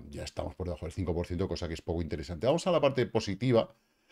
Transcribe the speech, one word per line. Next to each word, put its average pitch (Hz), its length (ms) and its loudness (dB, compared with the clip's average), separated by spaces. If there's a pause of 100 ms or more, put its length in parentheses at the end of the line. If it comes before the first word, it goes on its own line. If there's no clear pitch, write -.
(100)
ya 76 120 -10
estamos 80 320 -8
por 90 120 -6
debajo 85 180 -6
del 85 80 -8
cinco 90 220 -2
por 85 120 -2
ciento, 90 220 -2
cosa 85 180 -4
que 80 60 -6
es 80 80 -8
poco 85 220 -2
interesante. 80 440 -6
Vamos 160 200 2
a 190 40 2
la 170 80 4
parte 131 280 4
positiva, 113 680 2 (380)